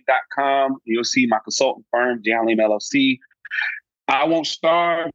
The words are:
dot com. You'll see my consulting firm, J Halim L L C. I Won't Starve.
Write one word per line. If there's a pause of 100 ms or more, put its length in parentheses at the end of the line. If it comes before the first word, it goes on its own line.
dot (100)
com.
You'll
see
my
consulting
firm,
J
Halim
L
L
C. (880)
I
Won't
Starve.